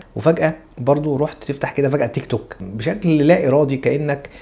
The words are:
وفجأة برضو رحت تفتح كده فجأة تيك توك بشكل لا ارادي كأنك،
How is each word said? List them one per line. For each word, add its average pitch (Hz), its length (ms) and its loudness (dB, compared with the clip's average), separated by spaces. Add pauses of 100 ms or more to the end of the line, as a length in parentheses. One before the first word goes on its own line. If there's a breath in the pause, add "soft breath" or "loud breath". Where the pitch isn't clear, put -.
(160)
وفجأة 160 380 2 (240)
برضو 143 380 0
رحت - 280 -4
تفتح 135 280 -4
كده 139 160 0
فجأة 143 180 0
تيك 123 200 -6
توك - 340 -6
بشكل 151 580 -2
لا 156 300 4
ارادي 135 280 2
كأنك، 143 520 -2 (140 loud breath)